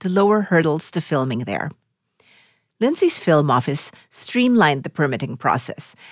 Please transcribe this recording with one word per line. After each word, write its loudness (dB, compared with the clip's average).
to -4
lower 2
hurdles 0
to -6
filming -2
there. -6
Lindsay's 0
film 2
office -2
streamlined 2
the -8
permitting -4
process -4